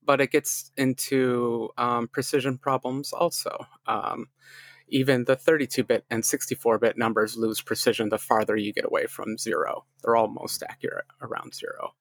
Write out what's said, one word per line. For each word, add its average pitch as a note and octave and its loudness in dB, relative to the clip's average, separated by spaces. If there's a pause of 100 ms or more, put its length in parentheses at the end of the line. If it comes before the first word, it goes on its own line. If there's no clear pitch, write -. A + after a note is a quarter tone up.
but C#3 4
it C3+ 2
gets - 0
into, B2 2
um, A#2+ 0
precision C3 -2
problems C3+ -2
also. - -2 (220)
Um, - -4 (580)
even C3 2
the C3 4
thirty-two C#3+ 2
bit - 2
and A#2 -2
sixty-four A#2 0
bit A2+ 2
numbers A2 2
lose A2+ 0
precision A2 0
the G#2 0
farther A2 2
you G#2+ -2
get - -2
away - 0
from - -6
zero. - -2 (180)
They're A#2 4
almost A2+ 0
accurate - -8 (140)
around - -10
zero. - -10